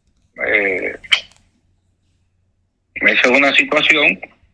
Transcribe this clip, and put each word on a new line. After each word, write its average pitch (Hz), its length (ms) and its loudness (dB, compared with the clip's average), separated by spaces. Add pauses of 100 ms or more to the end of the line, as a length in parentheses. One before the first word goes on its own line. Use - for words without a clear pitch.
(440)
eh, 101 520 -4 (2000)
esa - 260 0
es - 60 2
una 139 260 2
situación - 640 0 (340)